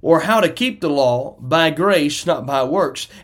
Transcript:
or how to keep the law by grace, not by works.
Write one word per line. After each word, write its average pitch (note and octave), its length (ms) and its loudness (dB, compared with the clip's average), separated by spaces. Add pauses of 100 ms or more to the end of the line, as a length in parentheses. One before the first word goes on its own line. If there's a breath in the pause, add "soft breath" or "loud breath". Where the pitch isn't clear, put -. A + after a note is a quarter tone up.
or D#3+ 180 4
how E3+ 180 2
to E3 120 2
keep A#3+ 320 -4
the E3 80 -2
law C3 500 0
by D#3+ 300 0
grace, D#3+ 560 0
not D3 180 -2
by C3+ 180 -2
works. D#3 460 -2 (160 loud breath)